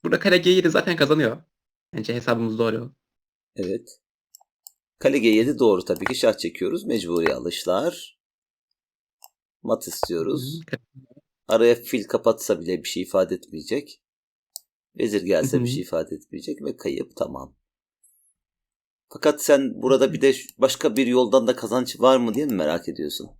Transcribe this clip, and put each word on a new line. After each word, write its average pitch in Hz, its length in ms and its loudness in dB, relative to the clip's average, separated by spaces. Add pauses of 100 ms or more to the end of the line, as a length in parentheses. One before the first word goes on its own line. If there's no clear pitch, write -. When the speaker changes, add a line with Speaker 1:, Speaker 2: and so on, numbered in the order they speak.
Speaker 1:
Burada 170 140 2
kale 180 200 4
G 175 120 4
yedi 180 200 6
zaten 170 260 0
kazanıyor. 143 460 2 (500)
Bence 110 220 -6
hesabımız 117 440 -2
doğru. 117 360 -2 (640)
Speaker 2:
Evet. - 440 -8 (960)
Kale 139 200 0
G 113 100 4
yedi 113 300 2
doğru 101 260 2
tabii 92 200 -4
ki. 131 100 -2
Şah 113 240 2
çekiyoruz. 170 460 -6
Mecburi 85 500 -2
alışlar. 90 880 -4 (1400)
Mat - 260 -4
istiyoruz. 131 720 -6 (100)
Speaker 1:
Hı - 60 -6
hı. - 40 -20 (680)
Speaker 2:
Araya 113 260 6
fil 117 300 -4
kapatsa 110 560 0
bile 85 220 -4
bir - 60 -10
şey 90 140 -6
ifade 95 320 0
etmeyecek. - 680 -10 (960)
Vezir 104 240 0
gelse 95 340 -2
Speaker 1:
Hı 127 40 2
hı. 120 40 -2
Speaker 2:
bir 120 60 -2
şey 135 120 -4
ifade - 320 -6
etmeyecek - 480 -12
ve 71 140 -10
kayıp - 400 -8
tamam. 65 400 -8 (1500)
Fakat - 340 -2
sen 135 400 2
burada 131 300 4
bir - 80 -4
de 135 120 6
ş-, - 160 -6 (100)
başka 131 380 2
bir 131 100 2
yoldan 123 400 4
da 123 100 2
kazanç 123 440 -4
var 131 160 6
mı 117 180 0
diye 147 120 -2
mi 131 80 -2
merak 82 340 -2
ediyorsun? - 520 -8